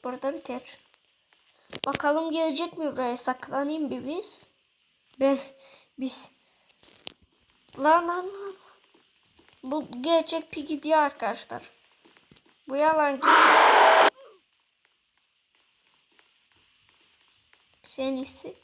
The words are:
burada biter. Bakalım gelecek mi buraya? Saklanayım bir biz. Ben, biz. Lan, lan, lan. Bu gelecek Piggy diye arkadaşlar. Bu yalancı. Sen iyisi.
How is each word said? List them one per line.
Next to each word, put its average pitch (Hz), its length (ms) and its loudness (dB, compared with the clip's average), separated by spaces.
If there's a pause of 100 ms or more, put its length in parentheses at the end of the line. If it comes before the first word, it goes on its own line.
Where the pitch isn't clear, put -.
burada 262 300 -6
biter. - 440 -12 (1080)
Bakalım 302 460 0
gelecek 320 460 -2
mi 311 140 -4
buraya? 247 260 -6
Saklanayım 285 720 -6
bir 240 160 -8
biz. 339 440 -10 (680)
Ben, 269 180 2 (640)
biz. - 320 -6 (1500)
Lan, 330 280 4
lan, 359 180 -4
lan. 392 300 -12 (1080)
Bu 285 220 -6 (160)
gelecek 320 500 0
Piggy 294 300 -8
diye 311 160 2
arkadaşlar. 277 640 -4 (1040)
Bu 269 80 -8
yalancı. 294 540 2 (4000)
Sen 269 320 -6
iyisi. - 480 -12